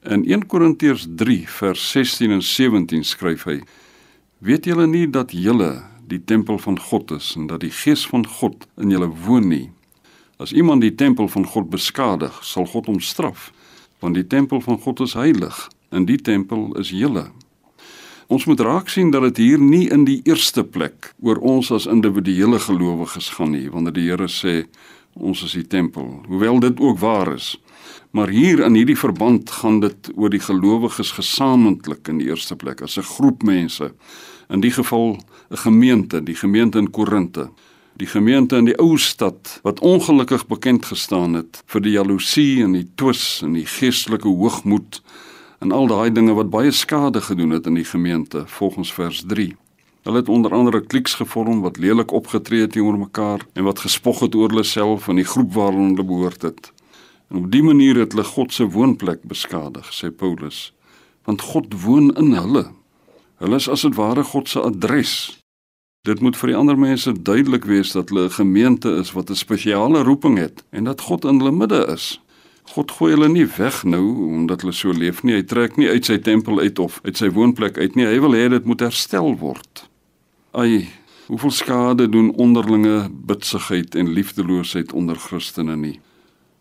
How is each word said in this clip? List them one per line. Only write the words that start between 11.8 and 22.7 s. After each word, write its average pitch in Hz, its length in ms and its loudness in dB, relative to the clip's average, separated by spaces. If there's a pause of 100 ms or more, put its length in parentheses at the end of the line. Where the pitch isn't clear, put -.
sal 92 220 -4
God 113 200 -6
hom 101 140 -2
straf, - 520 -8 (480)
want 87 160 -4
die 90 120 -2
tempel 135 340 0
van 120 180 -2
God 123 200 -6
is 131 140 -4
heilig 127 560 -2 (200)
en 92 160 0
die 123 160 0
tempel 107 560 -2
is 95 120 -6
julle." 98 420 -4 (1000)
Ons - 140 0
moet 151 140 4
raak 139 300 0
sien 180 220 2
dat 135 100 2
dit 123 160 2
hier 123 220 6
nie 147 300 6
in 147 160 6
die 135 180 0
eerste 160 400 2
plek - 560 -8
oor 110 180 2
ons 127 340 0
as 107 140 -2
individuele 101 720 2
gelowiges 87 680 -2